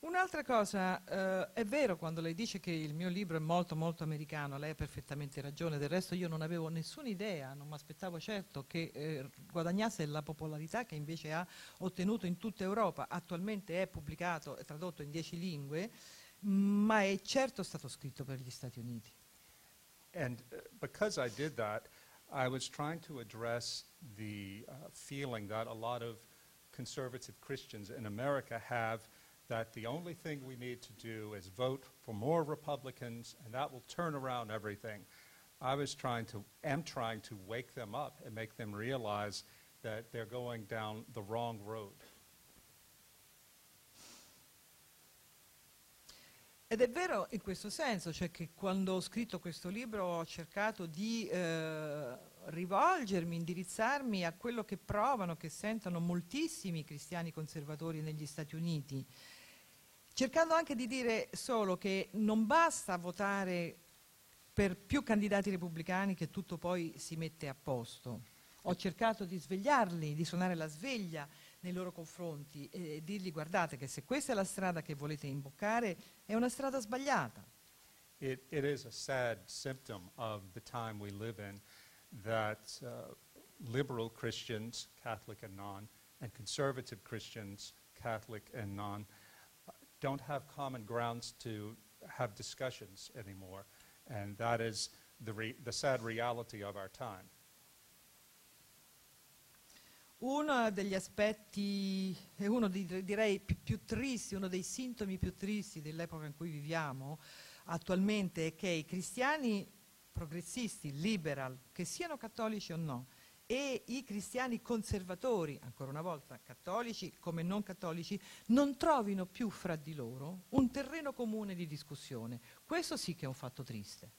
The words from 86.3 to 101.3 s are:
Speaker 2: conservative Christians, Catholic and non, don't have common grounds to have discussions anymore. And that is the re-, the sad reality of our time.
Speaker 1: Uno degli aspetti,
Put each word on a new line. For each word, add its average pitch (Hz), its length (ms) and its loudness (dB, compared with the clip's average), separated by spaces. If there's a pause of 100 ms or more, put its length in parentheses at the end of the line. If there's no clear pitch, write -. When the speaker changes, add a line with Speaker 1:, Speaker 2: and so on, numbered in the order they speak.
Speaker 2:
conservative 120 720 -2
Christians, 104 720 -10 (200)
Catholic 110 600 -4
and 101 180 -4
non, 101 320 -4 (920)
don't 139 220 0
have 143 260 -4
common 131 380 -6
grounds 117 520 0
to 107 380 -6 (320)
have 120 260 -2
discussions 110 840 -8
anymore. 98 500 -10 (420)
And 101 300 -4
that 117 220 2
is 113 300 -2 (340)
the 110 100 -6
re-, 110 280 -4
the 117 100 -6
sad 131 300 2
reality 113 600 -2
of 101 120 -6
our 98 140 -8
time. 104 400 -12 (3000)
Speaker 1:
Uno 262 540 4
degli 196 240 2
aspetti, 196 1200 2 (220)